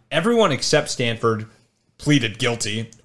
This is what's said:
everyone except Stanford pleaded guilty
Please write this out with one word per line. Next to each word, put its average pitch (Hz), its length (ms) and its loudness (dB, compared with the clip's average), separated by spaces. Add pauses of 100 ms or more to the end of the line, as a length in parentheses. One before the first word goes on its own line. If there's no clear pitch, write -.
(100)
everyone 202 420 2
except 143 380 0
Stanford 113 560 -2 (520)
pleaded 120 400 0
guilty 113 520 -4 (140)